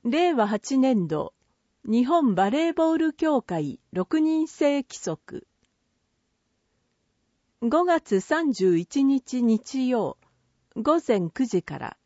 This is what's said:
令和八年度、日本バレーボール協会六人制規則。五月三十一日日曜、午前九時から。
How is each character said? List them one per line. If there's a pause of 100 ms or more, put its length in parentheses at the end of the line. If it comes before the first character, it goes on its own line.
令
和
八
年
度、 (500)
日
本
バ
レ
ー
ボ
ー
ル
協
会 (120)
六
人
制
規
則。 (2000)
五
月
三
十
一
日
日
曜、 (580)
午
前
九
時
か
ら。